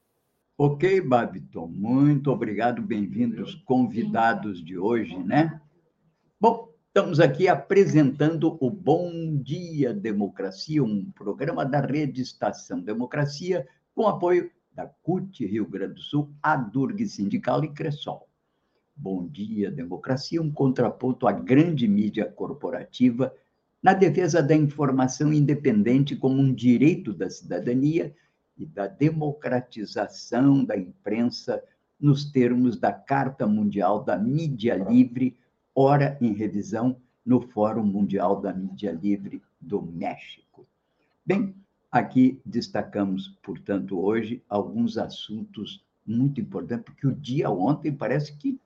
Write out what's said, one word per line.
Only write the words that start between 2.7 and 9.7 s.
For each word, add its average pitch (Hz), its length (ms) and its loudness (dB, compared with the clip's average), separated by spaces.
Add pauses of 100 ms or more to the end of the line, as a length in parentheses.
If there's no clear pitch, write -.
bem-vindos 104 760 -2 (100)
convidados 107 1000 0
de 90 140 -12
hoje, 101 400 -2
né? 139 420 0 (800)
Bom, 226 300 2 (180)
estamos 190 320 2
aqui 170 280 4
apresentando 156 1120 4
o 127 100 0
Bom 160 680 0
Dia 147 540 -4